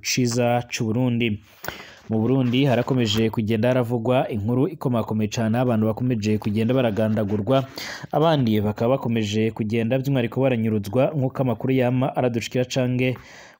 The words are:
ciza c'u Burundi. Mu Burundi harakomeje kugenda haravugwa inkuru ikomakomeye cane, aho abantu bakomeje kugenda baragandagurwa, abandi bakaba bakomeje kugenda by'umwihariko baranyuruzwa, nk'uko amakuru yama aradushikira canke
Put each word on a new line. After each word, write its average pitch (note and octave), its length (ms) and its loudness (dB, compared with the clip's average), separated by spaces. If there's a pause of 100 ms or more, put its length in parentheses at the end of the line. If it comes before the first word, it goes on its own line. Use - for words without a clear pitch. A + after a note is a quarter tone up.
ciza A#2+ 680 0
c'u - 140 -4
Burundi. A#2 560 0 (680)
Mu A2 120 -2
Burundi B2+ 440 2
harakomeje A#2 680 2
kugenda A2+ 380 0
haravugwa B2+ 600 0
inkuru B2 400 0
ikomakomeye A2 600 -2
cane, A2 280 -2
aho B2+ 80 2
abantu A2 220 2
bakomeje A2 520 0
kugenda A2 360 0
baragandagurwa, A2 880 0 (480)
abandi C#3 480 2
bakaba A#2 360 0
bakomeje A2 560 0
kugenda A2+ 480 -2
by'umwihariko B2+ 400 0
baranyuruzwa, A2+ 760 0
nk'uko C3 260 -2
amakuru B2+ 300 -2
yama B2+ 440 0
aradushikira B2+ 480 -2
canke B2+ 480 0 (460)